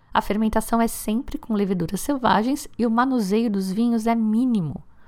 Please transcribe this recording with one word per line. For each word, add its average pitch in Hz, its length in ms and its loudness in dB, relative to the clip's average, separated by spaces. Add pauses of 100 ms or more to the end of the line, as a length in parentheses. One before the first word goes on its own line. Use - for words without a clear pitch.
(120)
A - 80 2
fermentação 220 640 0
é 233 60 2
sempre - 500 -4
com - 160 -6
leveduras 190 480 0
selvagens 247 760 0
e 233 120 0
o - 20 0
manuseio 226 640 2
dos 190 200 -2
vinhos 226 360 0
é 233 80 4
mínimo, 214 680 0 (240)